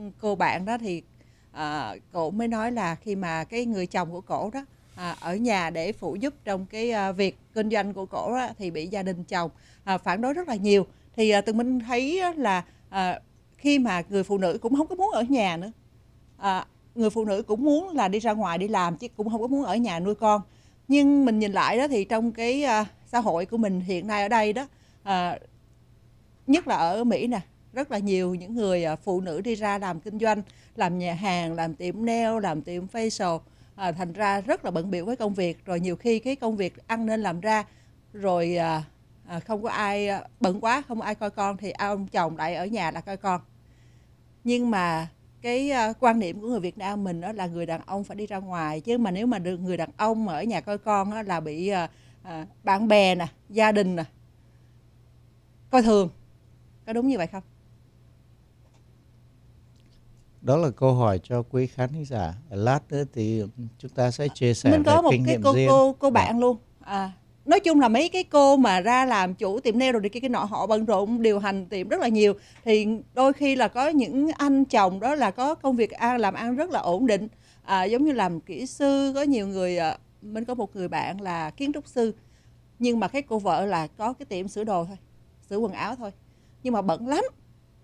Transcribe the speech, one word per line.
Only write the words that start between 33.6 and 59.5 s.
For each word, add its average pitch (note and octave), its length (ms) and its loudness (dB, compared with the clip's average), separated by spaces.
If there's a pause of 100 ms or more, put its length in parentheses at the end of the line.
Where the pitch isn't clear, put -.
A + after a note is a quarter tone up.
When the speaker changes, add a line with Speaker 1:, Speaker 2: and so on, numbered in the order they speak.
Speaker 1:
à, F#3 160 -4
thành F3 200 -8
ra G3+ 280 0
rất C#4 240 -2
là G#3+ 60 -4
bận F3 200 -4
bịu F3+ 140 -4
với A#3 120 -4
công G#3 180 -4
việc. F3+ 320 -4
Rồi F3 140 -4
nhiều F3+ 160 -2
khi A3+ 220 0
cái C4 180 -4
công A3+ 200 -4
việc G3 320 -6
ăn A3+ 180 -2
nên A3 160 -2
làm F3 180 -4
ra, G#3+ 240 0 (480)
rồi, F3 440 0
à, D#3+ 260 0 (460)
à, F3 120 -8
không G#3 220 -6
có A3+ 60 -6
ai, G3+ 400 -2
à, G3 140 -4 (180)
bận F#3+ 200 0
quá, B3 280 0
không A3+ 120 -6
ai G#3+ 140 -6
coi G#3 160 -6
con G3+ 260 -2
thì F#3+ 140 -10
ông G3+ 360 -4
chồng F3 300 -2
lại D#3+ 180 -4
ở E3+ 120 -4
nhà G3+ 240 -2
là D#3 100 -8
coi G3 160 -10
con. F#3 240 -2 (1040)
Nhưng A#3+ 260 2
mà E3+ 380 0 (340)
cái, B3+ 280 -2
à, A3+ 300 0
quan A#3 180 4
niệm F#3 220 -4
của A3 80 -10
người A#3+ 120 -4
Việt F3 180 -8
Nam G3+ 260 -6
mình F3 160 -4
đó F3+ 120 -8
là G3+ 140 -6
người E3+ 200 -6
đàn E3 200 -6
ông G3+ 180 -8
phải G3+ 120 -14
đi G#3 100 -8
ra G#3 120 -10
ngoài, E3+ 420 -6
chứ A#3 180 -2
mà A3+ 120 0
nếu F#3+ 160 -2
mà A#3+ 120 2
được F3+ 180 -4
người F3+ 200 -4
đàn D#3+ 200 -6
ông A3 280 0
mà G3 80 -4
ở D3+ 100 -4
nhà G#3 180 -2
coi G#3 180 -6
con G3+ 340 0
á, A3 100 -8
là F#3 180 -4
bị, D#3 280 -6
à, F3+ 200 -2 (340)
à, D#3+ 240 -12 (180)
bạn G3+ 240 2
bè G3 260 8
nè, F3 120 -2 (240)
gia G#3+ 220 4
đình F#3+ 240 2
nè, E3 80 -4 (1700)
coi C4 120 6
thường. G#3 260 6 (800)
Có A3+ 60 -8
đúng A#3+ 160 0
như C4 100 0
vậy E3 80 -2
không? F#3+ 160 -12 (3000)